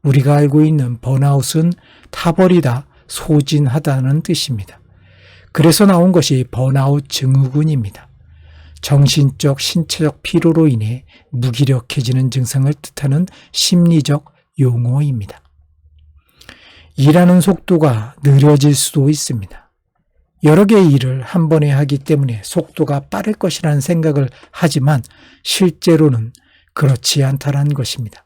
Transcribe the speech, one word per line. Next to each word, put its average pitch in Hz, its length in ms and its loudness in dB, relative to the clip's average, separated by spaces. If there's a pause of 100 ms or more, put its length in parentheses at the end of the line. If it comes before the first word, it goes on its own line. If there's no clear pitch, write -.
우리가 143 340 2
알고 147 280 2
있는 135 360 -2
번아웃은 139 720 0 (380)
타버리다, 165 760 0 (220)
소진하다는 143 1120 -2
뜻입니다. - 580 -6 (720)
그래서 165 340 4
나온 185 260 4
것이 139 380 0
번아웃 135 580 -2
증후군입니다. 135 1000 -2 (720)
정신적, 139 800 0
신체적 - 600 -4
피로로 160 460 2
인해 117 360 -4 (260)
무기력해지는 127 1000 -2
증상을 135 440 -2
뜻하는 143 520 -4 (260)
심리적 165 800 0 (280)
용어입니다. 123 800 -2 (1600)
일하는 175 440 4
속도가 151 840 0
느려질 143 500 4
수도 139 340 -2
있습니다. 120 640 -8 (720)
여러 160 220 4
개의 196 260 4
일을 131 300 -2
한 160 260 -2
번에 151 220 2
하기 139 280 -2
때문에 139 460 -2
속도가 143 680 -6
빠를 202 240 -6
것이라는 156 460 -2
생각을 156 480 -2 (240)
하지만, 143 500 -2 (400)
실제로는 151 920 0 (420)
그렇지 135 500 -2
않다라는 139 500 -2
것입니다. 120 520 -10